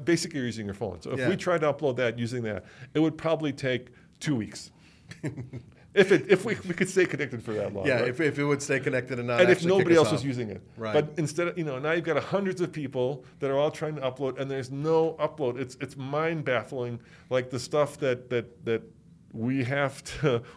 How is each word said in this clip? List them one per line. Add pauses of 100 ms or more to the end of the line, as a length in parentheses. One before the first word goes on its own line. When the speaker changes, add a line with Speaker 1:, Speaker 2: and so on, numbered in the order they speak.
Speaker 1:
basically
you're
using
your
phone.
So
if
Speaker 2:
Yeah.
Speaker 1:
we
tried
to
upload
that
using
that, (300)
it
would
probably
take (320)
two
weeks. (520)
Speaker 2:
<laughs> (640)
Speaker 1:
If
it,
if
we, (120)
we
could
stay
connected
for
that
long,
Speaker 2:
Yeah,
Speaker 1:
right?
Speaker 2:
if,
if
it
would
stay
connected
and
not
Speaker 1:
And
if
Speaker 2:
actually
kick
Speaker 1:
nobody
Speaker 2:
us
Speaker 1:
else
Speaker 2:
off.
Speaker 1:
is
using
it. (160)
Speaker 2:
Right.
Speaker 1:
But
instead
of,
you
know,
now
you've
got
hundreds
of
people (160)
that
are
all
trying
to
upload,
and
there's
no
upload.
It's,
it's
mind-baffling, (300)
like,
the
stuff
that,
that,
that (500)
we
have
<laughs>
to (140)